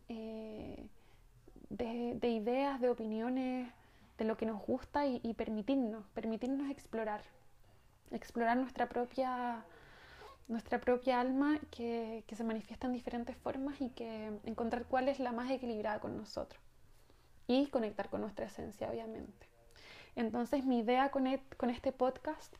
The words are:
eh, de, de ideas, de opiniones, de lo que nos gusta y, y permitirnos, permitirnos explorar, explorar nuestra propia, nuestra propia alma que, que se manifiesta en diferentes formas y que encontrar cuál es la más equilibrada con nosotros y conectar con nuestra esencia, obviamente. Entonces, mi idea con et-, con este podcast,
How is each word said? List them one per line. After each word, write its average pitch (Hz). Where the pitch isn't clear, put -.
eh, 220
de, 240
de 240
ideas, 247
de 247
opiniones, 247
de 220
lo 220
que 214
nos 214
gusta 269
y, 247
y 226
permitirnos, 220
permitirnos 262
explorar, 220
explorar 233
nuestra 247
propia, 240
nuestra 233
propia 247
alma 277
que, 233
que 214
se 226
manifiesta 226
en 247
diferentes 240
formas 269
y 247
que 220
encontrar 226
cuál 262
es 269
la 247
más 247
equilibrada 220
con 208
nosotros -
y 262
conectar 208
con 202
nuestra 214
esencia, -
obviamente. 220
Entonces, 240
mi 254
idea 254
con 269
et-, 269
con 240
este 262
podcast, -